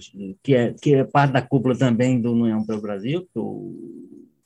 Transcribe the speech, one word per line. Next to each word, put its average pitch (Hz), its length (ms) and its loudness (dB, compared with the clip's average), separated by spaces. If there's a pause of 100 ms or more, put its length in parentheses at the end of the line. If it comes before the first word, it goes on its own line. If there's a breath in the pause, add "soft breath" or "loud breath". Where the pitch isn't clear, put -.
(120)
do, 95 300 -14
que 139 140 4
é, 117 160 2
que - 220 2
é 135 100 4
parte 143 300 2
da 127 80 2
cúpula 127 360 0
também 123 420 2
do 120 120 -2
União 110 340 0
pelo 107 160 -6
Brasil, 107 500 -6
que - 60 -8
o 101 800 -12 (280)